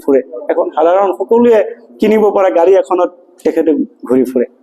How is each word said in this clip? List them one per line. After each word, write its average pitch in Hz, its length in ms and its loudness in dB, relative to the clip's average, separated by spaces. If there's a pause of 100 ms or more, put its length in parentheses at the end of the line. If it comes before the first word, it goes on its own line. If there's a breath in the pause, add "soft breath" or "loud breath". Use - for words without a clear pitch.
ফুৰে। 135 180 0 (300)
এখন 165 160 -2 (100)
সাধাৰণ 180 320 2 (100)
সকলোৱে 233 400 2 (420)
কিনিব 214 220 2 (140)
পৰা 190 140 2
গাড়ী 170 240 2
এখনত 180 360 0 (340)
তেখেতে 160 260 0 (360)
ঘূৰি 127 180 0
ফুৰে। 123 220 -2 (160)